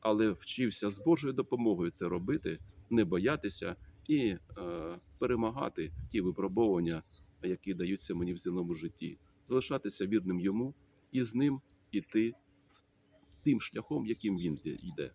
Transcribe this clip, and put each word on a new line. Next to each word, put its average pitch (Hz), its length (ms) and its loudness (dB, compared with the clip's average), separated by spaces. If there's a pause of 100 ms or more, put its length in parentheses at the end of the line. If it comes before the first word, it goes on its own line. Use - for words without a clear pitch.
але 110 300 4
вчився 104 600 -2
з 101 140 -10
Божою 151 280 2
допомогою 113 580 2
це 87 180 -4
робити, 90 500 -2 (320)
не 113 140 6
боятися 95 720 -2 (320)
і, 151 100 4
е, 104 200 2 (800)
перемагати 113 720 -2 (180)
ті 110 100 0
випробування, 92 840 2 (400)
які 92 320 -4
даються 90 400 -4
мені 87 180 -2
в 85 40 -4
земному 87 380 -2
житті. 82 440 -8 (260)
Залишатися 127 640 -2
вірним 92 340 2
йому 110 340 0 (380)
і 127 100 2
з 113 120 -4
ним 135 260 2 (300)
іти 110 420 0 (1080)
тим 143 180 4
шляхом, 117 460 -4
яким 107 320 0
він 85 260 0
йде 76 500 -6